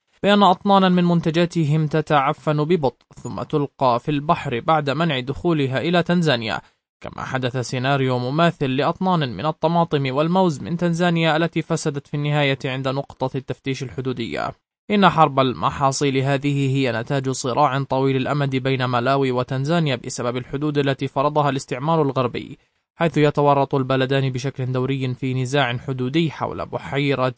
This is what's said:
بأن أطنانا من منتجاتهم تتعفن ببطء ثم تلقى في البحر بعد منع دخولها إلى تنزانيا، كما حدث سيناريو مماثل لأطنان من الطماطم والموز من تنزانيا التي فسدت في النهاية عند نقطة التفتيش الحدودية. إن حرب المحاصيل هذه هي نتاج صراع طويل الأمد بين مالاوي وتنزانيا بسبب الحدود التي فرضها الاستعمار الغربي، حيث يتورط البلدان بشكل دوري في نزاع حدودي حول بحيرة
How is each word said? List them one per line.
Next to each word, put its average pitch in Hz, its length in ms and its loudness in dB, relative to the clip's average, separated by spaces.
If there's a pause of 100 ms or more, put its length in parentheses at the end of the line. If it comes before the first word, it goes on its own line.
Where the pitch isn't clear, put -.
(240)
بأن 202 200 4
أطنانا 190 460 4
من 180 140 4
منتجاتهم 165 840 2
تتعفن 151 760 0
ببطء 151 420 0 (100)
ثم - 280 -8
تلقى 135 560 0
في 156 120 -6
البحر 143 480 -2
بعد 151 300 0
منع 147 300 0
دخولها 135 600 -2
إلى 170 240 2
تنزانيا، 151 580 0 (400)
كما - 220 -10
حدث 127 340 -4
سيناريو 131 600 0
مماثل 147 500 0
لأطنان 143 680 0
من 113 80 -6
الطماطم 156 720 0
والموز 170 460 2
من 156 160 -6
تنزانيا 170 600 2
التي 165 240 0
فسدت 151 460 -4
في - 60 -20
النهاية 147 520 0
عند 131 220 -4
نقطة 135 500 -4
التفتيش 131 460 -6
الحدودية. 117 680 -6 (400)
إن 202 180 6
حرب 147 300 4
المحاصيل 135 800 0
هذه 139 580 0
هي 131 160 0
نتاج 131 380 -2
صراع 131 540 0
طويل 135 320 0
الأمد 135 400 -2
بين 127 300 0
مالاوي 127 460 2
وتنزانيا 135 640 0
بسبب 123 420 -4
الحدود 143 400 -4
التي 139 300 0
فرضها 147 420 0
الاستعمار 143 520 -2
الغربي، 131 560 -2 (380)
حيث 165 220 -2
يتورط 143 580 4
البلدان 131 540 0
بشكل 127 420 -6
دوري 131 420 -2
في 127 200 -4
نزاع 127 440 0
حدودي 135 540 -2
حول 90 340 -6
بحيرة 139 720 -2